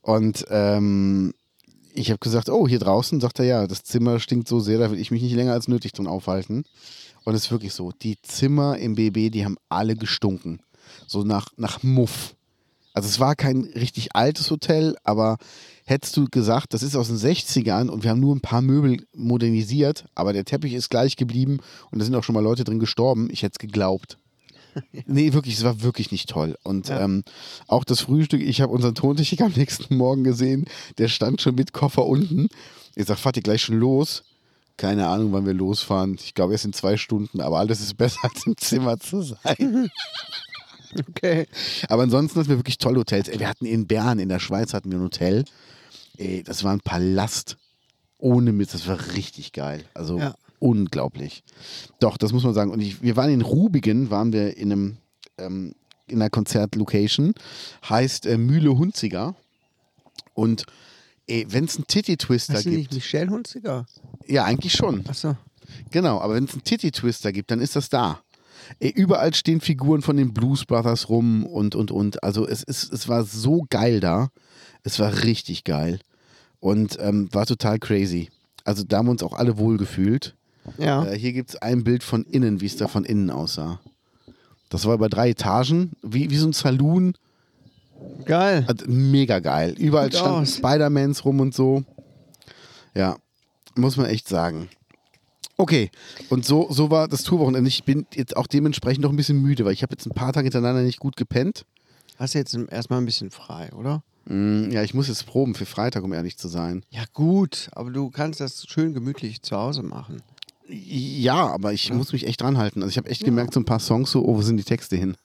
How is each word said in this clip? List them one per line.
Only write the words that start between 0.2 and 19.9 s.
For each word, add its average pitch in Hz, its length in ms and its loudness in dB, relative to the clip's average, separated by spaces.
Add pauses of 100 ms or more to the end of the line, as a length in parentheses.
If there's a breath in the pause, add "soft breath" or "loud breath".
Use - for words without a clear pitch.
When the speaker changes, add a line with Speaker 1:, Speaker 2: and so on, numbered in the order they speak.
Speaker 1:
ähm, 101 800 2 (640)
ich - 160 -2
hab 107 100 0
gesagt, 113 300 -2
„Oh, 196 180 4
hier 120 100 4
draußen“, 104 440 2
sagt 120 160 -2
er, 127 80 2
„ja, 113 200 2
das 92 180 -8
Zimmer 117 360 2
stinkt 120 280 -2
so 117 120 2
sehr, 107 180 2
da 113 120 2
will 104 80 -2
ich 117 120 -6
mich 117 120 0
nicht 123 120 0
länger 123 200 2
als 117 140 -2
nötig 120 240 0
drin 98 140 -6
aufhalten.“ 95 580 -4 (600 loud breath)
Und 110 100 0
es 110 120 0
ist - 40 -10
wirklich 104 220 -4
so, 90 180 -8
die - 320 -8
Zimmer 143 560 0
im 110 160 -4
B 107 160 2
B, 110 200 0
die 107 140 -2
haben 98 120 -4 (120)
alle 110 280 0
gestunken. 95 640 -4 (480 loud breath)
So 101 160 -2
nach, 104 320 -2
nach - 260 -6
Muff. 131 540 0 (580)
Also 104 140 -2
es 110 100 -2
war 135 160 4
kein 131 300 0
richtig - 500 -6
altes 131 360 2
Hotel, 160 520 2
aber 110 360 2 (480 loud breath)
hättest - 300 0
du 143 140 4
gesagt, 117 420 2
das 117 120 -2
ist 139 100 -4
aus 117 140 0
den 117 80 -2
sechzigern 113 720 0
und 104 140 -6
wir 113 60 4
haben 120 100 2
nur 139 140 4
ein 131 60 -2
paar 120 220 0
Möbel 131 420 4 (100)
modernisiert, 117 920 0 (100)